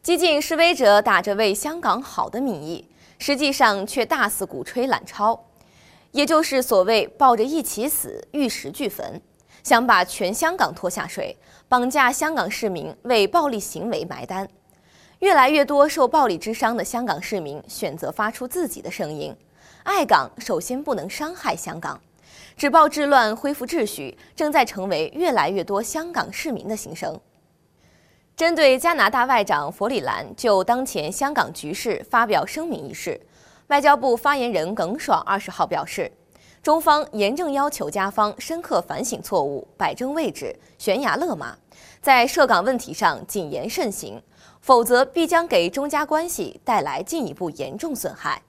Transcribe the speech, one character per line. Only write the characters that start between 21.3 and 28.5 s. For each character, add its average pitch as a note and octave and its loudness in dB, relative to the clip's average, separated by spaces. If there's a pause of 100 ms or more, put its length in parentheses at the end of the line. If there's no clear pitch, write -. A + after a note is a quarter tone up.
害 C4+ -4
香 E3 -10
港， D3+ -8 (600)
止 C#4+ 0
暴 D4+ 8
制 D4 -2
乱 B3 4
恢 C#4 -4
复 B3+ -6
秩 C#4 -2
序 C#3 -10 (180)
正 G3+ -2
在 C4 4
成 G3 -8
为 D#3+ -2
越 E4 0
来 E3+ 2
越 F#3+ -2
多 G3+ -2
香 E4 -8
港 G3 -4
市 D#4 -8
民 G#3 -8
的 A3 -4
心 D#3 -12
声。 D#3 -8 (1200)
针 E4 2